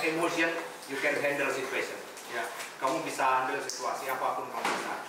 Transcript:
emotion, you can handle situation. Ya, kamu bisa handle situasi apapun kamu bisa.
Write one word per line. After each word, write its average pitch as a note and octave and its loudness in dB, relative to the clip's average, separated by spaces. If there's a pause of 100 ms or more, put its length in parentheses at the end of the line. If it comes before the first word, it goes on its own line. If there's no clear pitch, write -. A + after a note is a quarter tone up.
emotion, E3 2 (400)
you - -2
can D3 2
handle C#3+ 2
situation. C3 -2 (320)
Ya, A#2 -4 (320)
kamu D#3+ 2
bisa C#3 2
handle C3+ 4
situasi - -2
apapun - 0
kamu - 0
bisa. G2 0 (140)